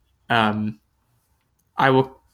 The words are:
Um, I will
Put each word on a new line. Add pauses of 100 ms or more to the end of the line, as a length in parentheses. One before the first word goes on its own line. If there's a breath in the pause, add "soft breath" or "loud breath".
(300)
Um, (1000)
I
will (180)